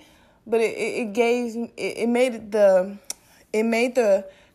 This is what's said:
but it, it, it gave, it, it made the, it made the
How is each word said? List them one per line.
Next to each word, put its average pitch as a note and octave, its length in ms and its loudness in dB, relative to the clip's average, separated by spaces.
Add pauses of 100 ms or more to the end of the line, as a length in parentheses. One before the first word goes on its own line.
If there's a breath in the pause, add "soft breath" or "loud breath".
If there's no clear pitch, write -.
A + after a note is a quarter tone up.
(460 loud breath)
but A3+ 140 0
it, G#3+ 160 -2
it, A3+ 320 -6
it G3+ 40 -10
gave, A#3 440 -2
it, A#3 200 -8
it G3 320 -6
made A#3 440 -2
the, G3+ 460 4 (540 loud breath)
it G#3+ 120 0
made A#3+ 320 0
the G3+ 320 2 (260 loud breath)